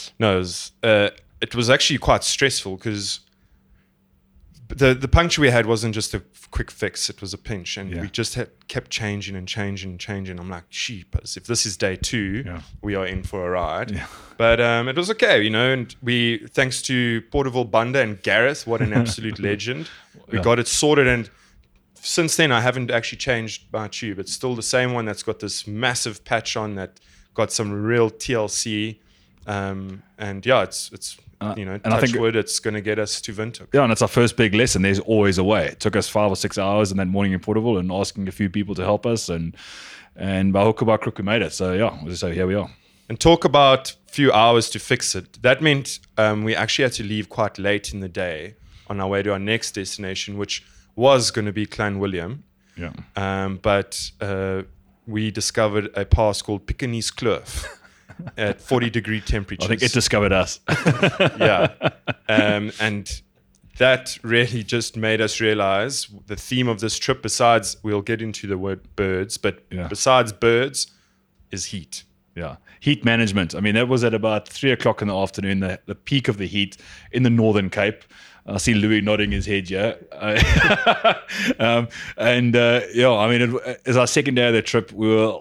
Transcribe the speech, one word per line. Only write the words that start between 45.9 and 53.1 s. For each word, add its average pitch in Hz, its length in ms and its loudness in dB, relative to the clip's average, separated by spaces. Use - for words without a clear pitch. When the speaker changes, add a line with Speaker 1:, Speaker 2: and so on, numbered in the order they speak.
Speaker 1:
um, 107 260 2
we 110 120 0
actually 113 280 0
had 120 100 0
to 110 100 -8
leave 104 240 -6
quite 107 300 -4
late 101 360 -2
in 101 60 -8
the 95 80 -8
day 87 460 -8
on 101 120 -6
our 98 80 -2
way 98 140 0
to 101 100 -2
our 95 60 -2
next 107 360 -2
destination, 98 640 -8
which - 240 -8
was 123 360 6
gonna 104 220 -4
be 107 120 -4
Clan 101 360 -4
William. 98 420 -6
Speaker 2:
Yeah. 85 160 -10